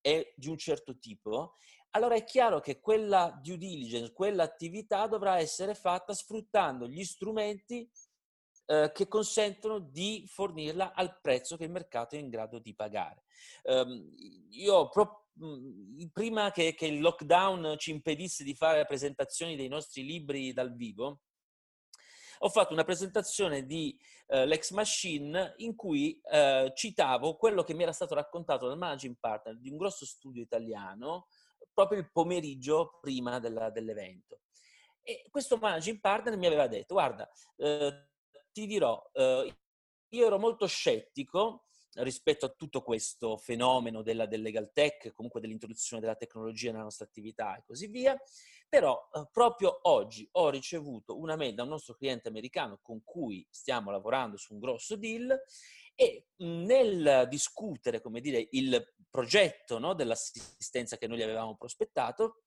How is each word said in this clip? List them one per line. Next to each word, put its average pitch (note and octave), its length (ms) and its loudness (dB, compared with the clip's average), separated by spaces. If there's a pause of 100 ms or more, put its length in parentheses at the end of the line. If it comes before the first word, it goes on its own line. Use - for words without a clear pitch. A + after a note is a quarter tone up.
è D3+ 340 0
di C3+ 140 -12
un D#3+ 80 -6
certo C#3 400 -6
tipo, A2+ 560 -8 (380)
allora A#3 240 2
è A3 80 0
chiaro A3+ 360 4
che C#3 200 -6
quella G3 640 2
due E3+ 160 -10
diligence, A#2+ 560 -6
quell'attività G3 920 0
dovrà G3 320 2
essere F#3 340 -2
fatta F#3 400 -2
sfruttando F#3 760 -2
gli D#3 160 -8
strumenti, G#3+ 880 -6 (760)
eh, D3+ 260 4
che F#3+ 140 0
consentono G#3+ 720 0
di F3+ 480 -6
fornirla F3+ 640 -4
al F#3 260 -2
prezzo C3+ 380 0
che E3 60 -6
il E3 80 -6
mercato D3 440 -6
è D3+ 40 -8
in C#3 100 -10
grado A2+ 300 -8
di A2 160 -14
pagare. G2+ 480 -6 (400)
Ehm, B2 500 0 (380)
io E3+ 380 4
pro-, - 400 2 (140)
mm, C3 600 -14 (100)
prima G#3+ 380 0
che, E3 240 2
che E3 100 -4
il D3+ 160 -2
lockdown E3+ 800 4
ci - 100 -6
impedisse D3+ 540 -4
di C#3 100 -6
fare D#3 320 4
presentazioni C#3+ 680 -4
dei C3+ 120 -6
nostri C#3 360 -8
libri C#3 500 -6
dal B2 220 -4
vivo, A#2+ 460 -8 (1200)
ho G3+ 80 2
fatto G3+ 240 2
una D#3+ 100 2
presentazione F3+ 840 -2
di, D3+ 340 -6 (280)
eh, C3 180 4
L'Ex D#3 260 0
Machine F3 880 -2
in A3+ 180 -8
cui, D3+ 460 -2 (100)
eh, C3+ 440 6
citavo D3+ 600 0
quello D3+ 280 4
che E3 100 -4
mi E3 100 -2
era E3 80 2
stato E3+ 220 -4
raccontato D3 540 -2
dal C#3+ 100 -4
managing C3+ 420 -6
partner A2+ 380 -6
di B2+ 140 -16
un D3+ 60 -12
grosso F#3 280 -4
studio B2 380 -14
italiano A2+ 840 -6 (460)
proprio G3 260 6
il D#3+ 120 -8
pomeriggio D#3+ 920 0
prima B2+ 380 -4
della, A2+ 300 -4
dell'evento. G#2 720 -10 (600)
E - 280 -12
questo B3+ 280 0
managing G3+ 420 0
partner G#3+ 380 0
mi F3+ 80 -2
aveva D3 220 6
detto: B2 280 -6
Guarda, C3+ 340 0 (280)
eh, D3 520 0 (420)
ti G#3+ 140 -8
dirò, F3+ 360 2 (120)
eh, C3 440 2 (520)
io A#3 160 4
ero G3 140 4
molto A3+ 260 2
scettico E3+ 1000 0 (280)
rispetto C3 520 0
a C3+ 40 -4
tutto C#3 320 -8
questo A2 560 -4
fenomeno A#2+ 640 0
della, A2+ 240 -2
del A2 160 -6
legal A2 300 -4
tech, D3 420 2
comunque A2+ 280 -10
dell'introduzione A2 600 -8
della A2 140 -2
tecnologia A2+ 560 -8
nella A2 120 -8
nostra G#2+ 220 -12
attività G#2+ 520 -8
e - 80 -20
così D#3+ 220 -14
via, B3+ 300 2 (500)
però, D#3+ 460 4
eh, D3+ 180 -6
proprio A#3 520 4
oggi A2 500 4
ho E3+ 160 6
ricevuto C3+ 680 -6
una D#3 180 -4
mail C3 200 -4
da A#2+ 80 -6
un C3+ 60 -6
nostro D3 260 -10
cliente B2+ 340 -4
americano A2 520 -6
con A2 220 -14
cui A2 460 -8
stiamo A2+ 400 -4
lavorando G#2+ 480 -2
su - 160 -18
un G#2 60 -14
grosso B2 360 -6
deal A#3 420 -2 (580)
e, - 320 4 (140)
mm, E3+ 240 -4
nel F3+ 600 6
discutere, C3+ 760 -4
come A#2 200 -8
dire, B2+ 300 0
il B2+ 440 2 (140)
progetto, B2 680 2
no, E3 140 -2
dell'assistenza A#2+ 1040 -4
che A2+ 100 -6
noi A#2 100 -4
gli A#2 60 0
avevamo A2 340 -4
prospettato D3 880 -2